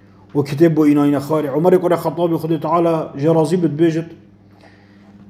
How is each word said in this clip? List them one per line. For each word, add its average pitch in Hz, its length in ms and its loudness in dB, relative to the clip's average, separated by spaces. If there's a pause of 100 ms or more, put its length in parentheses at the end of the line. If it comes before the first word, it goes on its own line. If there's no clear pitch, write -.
(360)
و 143 80 0
كتاب 151 320 2
بو 156 100 2
إناين 143 340 2
خاري. 147 280 -4
عمر 160 260 2
يقول 175 240 2
خطابي 165 400 -2
خد 160 220 -4
تعالى 165 580 -2
جرازي 160 400 0
بتبيجت. 160 520 -2 (1200)